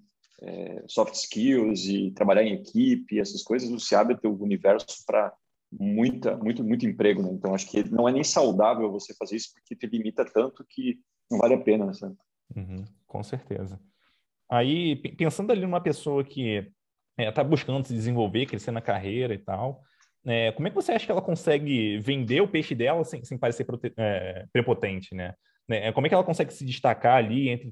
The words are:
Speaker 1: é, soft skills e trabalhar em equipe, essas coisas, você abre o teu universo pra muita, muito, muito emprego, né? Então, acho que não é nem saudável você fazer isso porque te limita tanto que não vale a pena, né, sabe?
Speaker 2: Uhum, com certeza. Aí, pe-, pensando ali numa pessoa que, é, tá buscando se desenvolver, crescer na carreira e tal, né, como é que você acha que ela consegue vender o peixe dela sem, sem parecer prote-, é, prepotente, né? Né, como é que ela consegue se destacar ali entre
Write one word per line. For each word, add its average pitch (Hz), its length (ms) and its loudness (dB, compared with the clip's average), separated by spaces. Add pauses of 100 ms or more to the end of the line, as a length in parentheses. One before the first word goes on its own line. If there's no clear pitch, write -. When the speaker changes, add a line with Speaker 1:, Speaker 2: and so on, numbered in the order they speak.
(420)
Speaker 1:
é, 90 460 -10
soft - 280 0
skills 110 720 2
e 98 260 0
trabalhar 101 320 4
em 107 100 0
equipe, 110 640 2
essas 101 240 -4
coisas, 123 260 0
você 113 260 -2
abre 113 180 6
o 113 60 -6
teu 107 200 0
universo 101 680 2
pra 107 260 2 (380)
muita, 107 640 0
muito, 110 260 -2
muito 117 220 0
emprego, 101 360 4
né? 92 100 0
Então, 95 220 -2
acho 95 140 -4
que 104 220 0
não 117 180 2
é 127 40 4
nem 135 120 2
saudável 113 680 2
você 101 240 -10
fazer 104 200 -8
isso 113 180 -8
porque - 220 -18
te 117 120 -10
limita 113 380 -2
tanto 131 420 0
que 127 320 -4 (300)
não 117 80 -2
vale 120 180 6
a 123 40 2
pena, 107 260 2
né, 95 80 -4
sabe? 98 220 -12 (400)
Speaker 2:
Uhum, 95 300 -10 (220)
com 101 160 -10
certeza. 98 560 -10 (720)
Aí, 143 460 2
pe-, - 200 -10
pensando 196 360 0
ali 202 100 2
numa 180 180 -2
pessoa 147 440 -2
que, 110 480 -4 (440)
é, 110 160 -2
tá 143 120 0
buscando 135 420 0
se - 80 -8
desenvolver, 113 540 0
crescer 113 240 -8
na 117 100 -4
carreira 104 520 -2
e 98 40 -6
tal, 110 460 -6 (420)
né, 113 280 2
como - 140 -2
é 208 40 -4
que - 40 -6
você - 160 -2
acha 226 140 0
que - 60 -2
ela 185 100 0
consegue 143 800 0
vender 131 420 0
o 202 60 2
peixe 156 260 -2
dela 135 300 0
sem, - 200 -12
sem 131 140 -10
parecer 120 260 -2
prote-, 120 320 -6
é, 92 560 -4
prepotente, 101 640 0
né? 90 220 -8 (320)
Né, 110 240 0
como 139 160 0
é - 20 2
que 202 60 2
ela 185 80 4
consegue 165 280 -2
se - 140 -12
destacar 123 520 4
ali 123 300 2
entre 120 240 -4